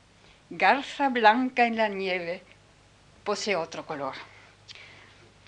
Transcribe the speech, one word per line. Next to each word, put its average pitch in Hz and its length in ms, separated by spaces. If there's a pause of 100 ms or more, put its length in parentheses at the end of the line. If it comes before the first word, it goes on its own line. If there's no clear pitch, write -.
(480)
garza 240 640
blanca 240 560
en 226 100
la 220 120
nieve, 185 540 (840)
posee 202 320
otro 160 280
color. 139 300 (1300)